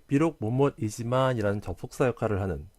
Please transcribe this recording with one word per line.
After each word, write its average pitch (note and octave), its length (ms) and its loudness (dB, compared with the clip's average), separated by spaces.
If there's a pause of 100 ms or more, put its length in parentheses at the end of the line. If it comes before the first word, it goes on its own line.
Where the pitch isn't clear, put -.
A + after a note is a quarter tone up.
비록 D3 320 2
뭐뭐이지만 B2 960 0
이라는 G2+ 240 0
접속사 - 460 -2
역할을 A2 340 0
하는 E2+ 260 -4 (120)